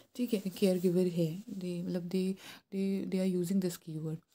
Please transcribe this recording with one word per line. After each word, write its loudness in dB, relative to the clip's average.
ठीक -2
है? 0
केयरगिवर 4
है, 0
they, -6
मतलब -4
they, 0
they, -2
they 2
are 2
using 2
this -4
keyword। -6